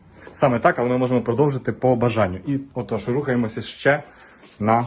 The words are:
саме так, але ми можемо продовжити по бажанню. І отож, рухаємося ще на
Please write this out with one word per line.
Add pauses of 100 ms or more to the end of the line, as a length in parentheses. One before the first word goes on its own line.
(340)
саме
так,
але
ми
можемо
продовжити
по
бажанню.
І (140)
отож,
рухаємося
ще (560)
на